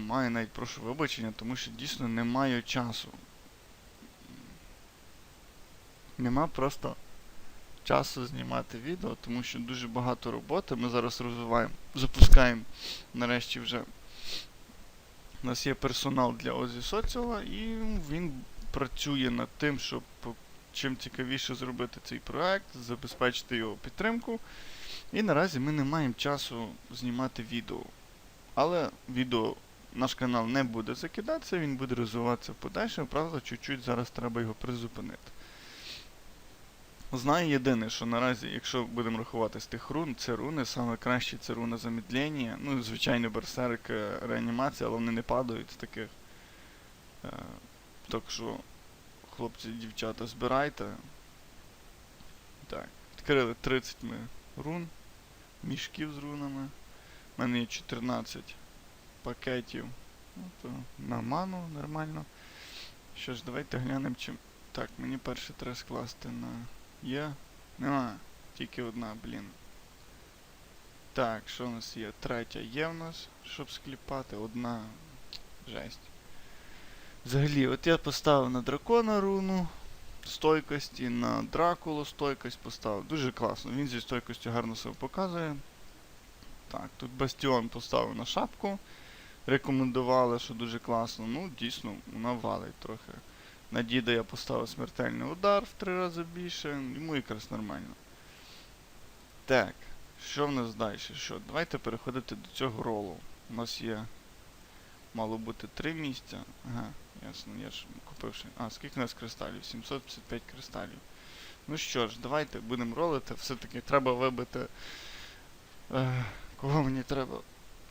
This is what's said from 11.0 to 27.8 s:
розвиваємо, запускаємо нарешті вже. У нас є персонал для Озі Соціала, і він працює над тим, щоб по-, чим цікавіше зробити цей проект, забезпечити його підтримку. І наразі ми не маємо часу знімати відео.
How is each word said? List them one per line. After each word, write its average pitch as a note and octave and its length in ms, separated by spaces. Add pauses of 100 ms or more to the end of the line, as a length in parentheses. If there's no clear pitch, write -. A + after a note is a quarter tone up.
розвиваємо, A#2 520 (220)
запускаємо B2+ 680 (520)
нарешті A#2+ 460
вже. A#2 220 (1600)
У B2+ 40
нас B2 200
є C3+ 60
персонал B2+ 600
для A#2 180
Озі B2 300
Соціала, A3+ 600
і A3 340 (340)
він D#3+ 240 (380)
працює C3+ 580
над A#2+ 280
тим, C#3+ 220
щоб B2 240 (160)
по-, A#2 160 (380)
чим C3 240
цікавіше C3 580
зробити B2 480
цей B2 160
проект, E3+ 580
забезпечити B2 800
його A2 200
підтримку. A3+ 640 (720)
І F#3+ 80
наразі D#3+ 380
ми C#3+ 120
не D3+ 120
маємо C#3+ 340
часу A#2 520 (220)
знімати B2 600
відео. - 300 (760)